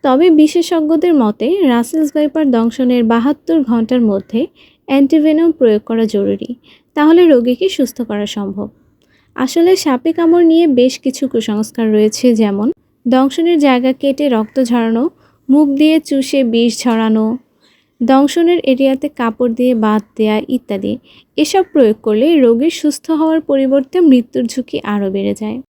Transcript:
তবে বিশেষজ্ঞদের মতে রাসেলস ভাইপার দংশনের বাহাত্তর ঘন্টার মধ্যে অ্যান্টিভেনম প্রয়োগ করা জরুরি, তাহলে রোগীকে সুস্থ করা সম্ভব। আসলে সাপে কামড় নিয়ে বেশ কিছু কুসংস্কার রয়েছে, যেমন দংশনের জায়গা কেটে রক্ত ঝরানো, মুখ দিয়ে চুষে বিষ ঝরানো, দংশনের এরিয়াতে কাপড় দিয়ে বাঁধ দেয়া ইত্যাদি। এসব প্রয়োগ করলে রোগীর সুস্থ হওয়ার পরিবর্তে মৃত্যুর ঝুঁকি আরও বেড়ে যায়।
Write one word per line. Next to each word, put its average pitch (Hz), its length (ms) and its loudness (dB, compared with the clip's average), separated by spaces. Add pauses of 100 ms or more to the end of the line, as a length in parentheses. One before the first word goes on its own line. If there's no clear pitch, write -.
তবে 294 280 2
বিশেষজ্ঞদের 320 840 0
মতে 240 480 -2
রাসেলস 277 520 0
ভাইপার 302 360 -2
দংশনের 247 540 0
বাহাত্তর 277 580 0
ঘন্টার 233 380 -2
মধ্যে 220 460 -2 (400)
অ্যান্টিভেনম 302 640 2
প্রয়োগ 220 320 0
করা 226 220 -2
জরুরি, 202 500 -4 (400)
তাহলে 330 320 4
রোগীকে 254 420 2
সুস্থ 262 340 -4
করা 208 240 -6
সম্ভব। 202 420 -8 (680)
আসলে 339 420 0
সাপে 311 360 -2
কামড় 339 320 2
নিয়ে 330 220 4
বেশ 254 320 2
কিছু 262 300 -6
কুসংস্কার 220 640 -4
রয়েছে, 214 420 2
যেমন 214 380 0 (360)
দংশনের 277 500 0
জায়গা 262 340 2
কেটে 277 360 -2
রক্ত 233 340 -2
ঝরানো, 233 480 0 (400)
মুখ 285 180 4
দিয়ে 302 320 2
চুষে 269 440 -2
বিষ 233 380 0
ঝরানো, 220 560 0 (640)
দংশনের 285 640 2
এরিয়াতে 269 440 0
কাপড় 233 440 -4
দিয়ে 247 220 0
বাঁধ 214 280 0 (140)
দেয়া 214 320 0
ইত্যাদি। 208 500 -6 (380)
এসব 359 360 0
প্রয়োগ 220 300 4
করলে 262 380 2
রোগীর 247 300 2
সুস্থ - 400 -6
হওয়ার 320 300 0
পরিবর্তে 277 600 -2
মৃত্যুর 254 460 2
ঝুঁকি 226 380 -8
আরও 202 260 -4
বেড়ে 196 240 -4
যায়। 220 280 -10 (120)